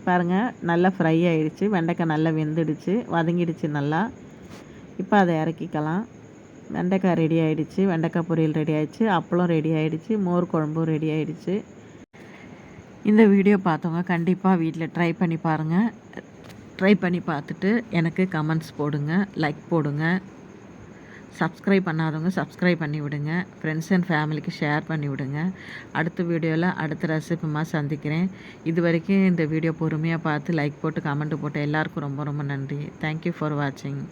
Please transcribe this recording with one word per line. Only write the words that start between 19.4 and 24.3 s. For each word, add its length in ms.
லைக் 300
போடுங்க. 320
சப்ஸ்கிரைப் 480
பண்ணாதவங்க 480
சப்ஸ்கிரைப் 460
பண்ணி 220
விடுங்க. 260
friends 320
and 140
ஃபேமிலிக்கு 500